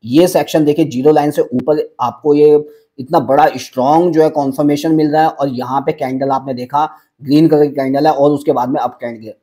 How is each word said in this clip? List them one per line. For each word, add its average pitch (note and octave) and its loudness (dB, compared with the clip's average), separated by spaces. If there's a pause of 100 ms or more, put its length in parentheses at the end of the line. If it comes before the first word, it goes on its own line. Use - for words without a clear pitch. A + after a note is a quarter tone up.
ये D3 4
सेक्शन D#3 0
देखिए, D3 2
ज़ीरो C3 0
लाइन D3 2
से D3+ -2
ऊपर D3+ -2 (180)
आपको D3 -2
ये D3 4 (340)
इतना C3 -2
बड़ा C3+ 2 (100)
स्ट्रॉन्ग D3+ 0
जो D#3 4
है D#3 4
कन्फर्मेशन D3 -2
मिल D#3 2
रहा D#3 2
है D#3 2
और C#3 -4
यहाँ B2+ -4
पे C3 -4
कैंडल C3 -4
आपने C3 -4
देखा C#3+ -4 (340)
ग्रीन D3+ 2
कलर D3+ 4
की C#3+ -6
कैंडल C#3 -2
है D#3 4
और C#3 2
उसके C#3+ -2
बाद B2+ -2
में C#3+ -2
अप B2 -6
ट्रेंड A#2 -10
के G#2+ -16